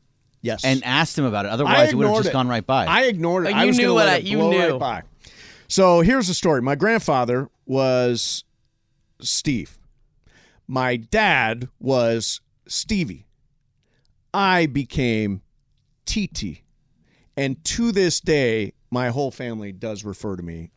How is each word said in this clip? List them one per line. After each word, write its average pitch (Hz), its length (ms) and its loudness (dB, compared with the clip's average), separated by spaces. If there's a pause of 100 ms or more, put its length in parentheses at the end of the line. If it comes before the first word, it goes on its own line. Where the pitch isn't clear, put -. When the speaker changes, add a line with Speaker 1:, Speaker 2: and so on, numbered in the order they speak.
(440)
Speaker 1:
Yes. 113 200 -4
Speaker 2:
and 131 200 2
asked 143 340 0
him 147 80 0
about 101 200 -2
it. 101 40 -4
Speaker 1:
I 107 40 -6
Speaker 2:
Otherwise, 180 360 4
he 302 60 0
would 214 80 2
have 208 80 4
Speaker 1:
ignored 214 140 2
Speaker 2:
just 175 40 0
Speaker 1:
it. 127 40 -2
Speaker 2:
gone 127 140 0
right 117 160 -2
by. 131 220 2
Speaker 1:
I 226 200 2
ignored 175 420 0
it. - 60 0
Speaker 3:
Oh, - 40 0
Speaker 1:
I 240 60 4
Speaker 3:
you 247 60 4
Speaker 1:
was - 100 4
Speaker 3:
knew 240 60 4
Speaker 1:
gonna 240 100 4
Speaker 3:
what 220 100 6
Speaker 1:
let 185 80 4
Speaker 3:
I, - 40 2
Speaker 1:
it - 80 -4
Speaker 3:
you - 120 -2
Speaker 1:
blow 160 140 2
Speaker 3:
knew. 175 180 2
Speaker 1:
right 131 100 -2
by. 117 220 -4 (640)
So 180 340 6
here's 226 260 4
the 180 80 -2
story. 151 260 2
My 135 140 0
grandfather 139 720 0 (160)
was 127 800 0 (760)
Steve. - 600 -4 (880)
My 127 300 -2
dad 123 720 0 (100)
was 117 600 -2 (280)
Stevie. 147 580 -6 (1040)
I 185 360 2
became 117 760 -2 (640)
T 208 220 -4
T. - 340 -10 (720)
And 135 280 -4
to 233 280 -2
this 180 280 0
day, 117 540 0 (180)
my 123 180 -2
whole 131 220 -4
family 110 400 -10
does 104 320 -10
refer 101 320 -8
to 90 80 -10
me 82 340 -12